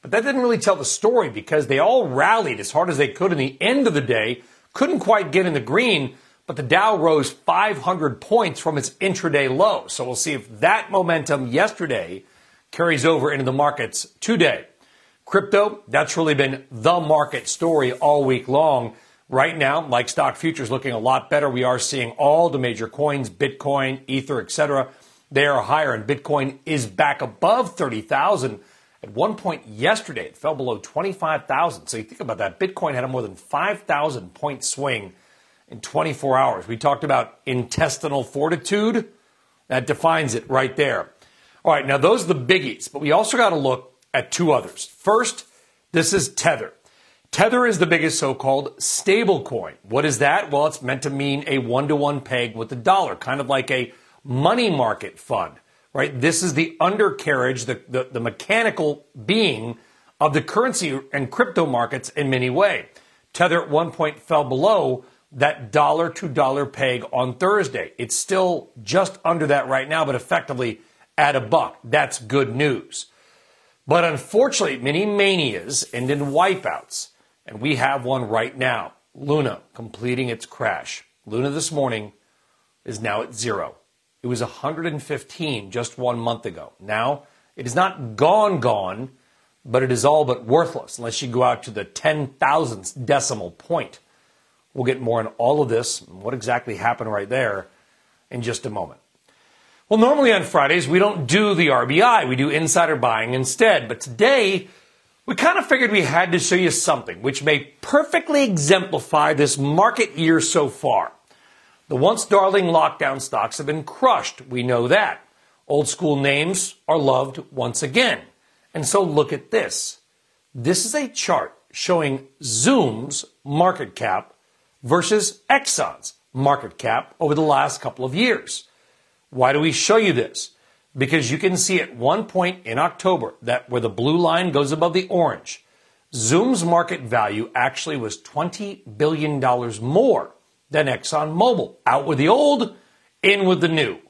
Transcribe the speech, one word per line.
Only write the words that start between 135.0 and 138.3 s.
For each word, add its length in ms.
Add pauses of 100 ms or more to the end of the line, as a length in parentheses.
orange, 560 (480)
Zoom's 520
market 360
value 540
actually 420
was 240
twenty 640 (140)